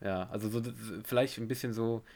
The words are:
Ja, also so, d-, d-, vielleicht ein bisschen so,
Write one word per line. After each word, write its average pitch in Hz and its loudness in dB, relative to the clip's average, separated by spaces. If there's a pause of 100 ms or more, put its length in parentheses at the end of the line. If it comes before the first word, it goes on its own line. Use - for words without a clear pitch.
Ja, 92 0
also 107 -2
so, 117 0
d-, 120 -2
d-, 110 -8
vielleicht 123 4
ein 117 -2
bisschen 123 -2
so, 113 2 (120)